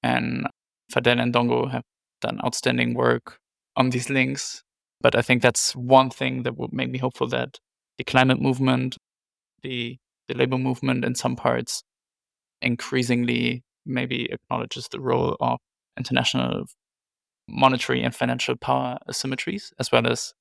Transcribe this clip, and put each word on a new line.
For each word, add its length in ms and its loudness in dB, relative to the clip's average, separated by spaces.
And 440 -2
Fadel 300 4
and 120 0
Dongo 380 2
have 120 -6
done 220 -6
outstanding 500 0
work 460 0
on 160 2
these 180 -4
links. 540 -2
But 160 4
I 60 4
think 200 2
that's 340 4
one 340 6
thing 340 -4
that 140 -4
would 160 -6
make 160 -4
me 100 -6
hopeful 280 -2
that 320 -4
the 60 -10
climate 380 4
movement, 560 0
the, 340 -8
the 80 -4
labor 220 2
movement 460 0
in 120 -2
some 200 -2
parts 480 -2
increasingly 1000 0
maybe 460 -4
acknowledges 560 -8
the 140 -10
role 380 0
of 200 0
international 680 -2
monetary 560 2
and 120 -2
financial 400 -2
power 420 -2
asymmetries, 720 -6
as 120 -2
well 160 6
as 340 -2